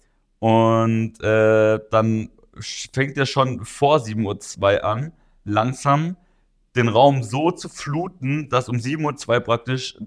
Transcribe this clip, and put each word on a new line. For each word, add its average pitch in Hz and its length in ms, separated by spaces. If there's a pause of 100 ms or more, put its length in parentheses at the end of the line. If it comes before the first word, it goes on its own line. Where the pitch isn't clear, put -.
(380)
Und, 113 840
äh, 110 580 (100)
dann 110 400 (280)
sch-, - 340
fängt 139 240
er 139 100
schon 131 380
vor 143 360
sieben 110 260
Uhr 98 140
zwei 98 420
an, 120 300 (320)
langsam 139 720 (600)
den 117 120
Raum 131 340
so 139 300
zu - 180
fluten, 147 800
dass 127 180
um 117 120
sieben 151 240
Uhr 147 120
zwei 117 240
praktisch 127 560 (100)